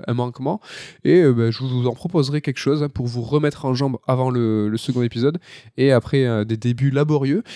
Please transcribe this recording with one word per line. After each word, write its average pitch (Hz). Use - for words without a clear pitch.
un 120
manquement. 123
Et, 180
euh, 139
bah, 117
je -
vous 127
en 123
proposerai 151
quelque 139
chose, 147
hein, 147
pour 127
vous 120
remettre 143
en 131
jambe 131
avant 127
le, 110
le 110
second 123
épisode 120
et 135
après, 131
euh, 113
des 113
débuts 123
laborieux. 147